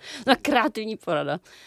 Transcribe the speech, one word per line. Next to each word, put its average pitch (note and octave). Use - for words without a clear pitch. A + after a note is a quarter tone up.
<laughs> -
Na C4+
kreativní A3
porada. D3